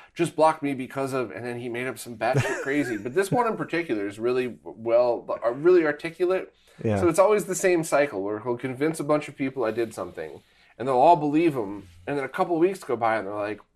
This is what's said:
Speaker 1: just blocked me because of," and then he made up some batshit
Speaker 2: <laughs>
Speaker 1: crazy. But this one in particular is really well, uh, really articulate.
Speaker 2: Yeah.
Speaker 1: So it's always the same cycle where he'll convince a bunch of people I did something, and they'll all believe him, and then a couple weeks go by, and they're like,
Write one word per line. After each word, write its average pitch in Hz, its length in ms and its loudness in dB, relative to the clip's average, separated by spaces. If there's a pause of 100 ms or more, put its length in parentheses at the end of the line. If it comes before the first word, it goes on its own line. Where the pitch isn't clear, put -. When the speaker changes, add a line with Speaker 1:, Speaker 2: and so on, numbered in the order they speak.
(140)
Speaker 1:
just 165 220 -2
blocked 156 260 4
me 143 100 -2
because 131 400 -6
of," 127 200 -2
and 110 120 -10
then 120 140 -6
he 120 100 -8
made 120 200 -4
up 113 100 -8
some 120 180 -12
batshit 123 460 0
Speaker 2:
<laughs> - 0 -
Speaker 1:
crazy. 139 340 0
But 117 180 -8
this 196 160 0
one 240 180 4
in 214 100 -2
particular 147 480 -4
is 104 120 -10
really 123 440 -2
well, 117 640 2 (180)
uh, 117 60 2
really 160 340 6
articulate. 165 720 -2 (280)
Speaker 2:
Yeah. 107 180 2
Speaker 1:
So 180 80 4
it's 160 100 2
always 202 260 4
the 180 120 -4
same 180 280 2
cycle 143 380 0
where 104 180 -4
he'll 120 160 -4
convince 135 420 -4
a 151 60 -6
bunch 147 240 0
of 143 80 -16
people 135 280 -4
I 110 80 0
did 110 200 -2
something, 85 480 -10 (380)
and 120 100 -6
they'll 131 80 2
all 160 200 8
believe 151 380 2
him, 101 340 -6 (180)
and 143 100 -4
then 139 80 -4
a 131 40 -6
couple 170 300 -2
weeks 185 240 0
go 120 140 -4
by, 110 200 2
and 101 100 -4
they're 101 80 -8
like, 104 260 -6 (160)